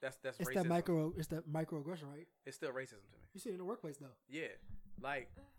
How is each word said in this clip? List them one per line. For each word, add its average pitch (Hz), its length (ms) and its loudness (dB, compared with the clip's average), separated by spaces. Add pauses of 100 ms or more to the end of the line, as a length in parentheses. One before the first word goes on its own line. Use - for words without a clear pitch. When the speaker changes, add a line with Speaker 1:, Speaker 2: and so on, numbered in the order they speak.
Speaker 1:
That's, 131 220 -2
that's 131 160 -2
Speaker 2:
It's 170 120 2
Speaker 1:
racism. 131 40 2
Speaker 2:
that 180 140 6
micro, 170 480 6
it's 160 120 0
that 160 220 -2
microaggression, 156 600 0
right? 151 180 -12 (180)
Speaker 1:
It's 135 100 -8
still 147 140 -2
racism 127 320 -4
to 98 100 -20
me. 107 60 -20 (160)
Speaker 2:
You 196 60 -10
see - 100 -4
it - 20 2
in 180 60 -2
the 185 60 -4
workplace, 175 320 -2
though. 131 180 -12 (140)
Speaker 1:
Yeah, 143 200 -2 (520)
like, 139 300 0 (280)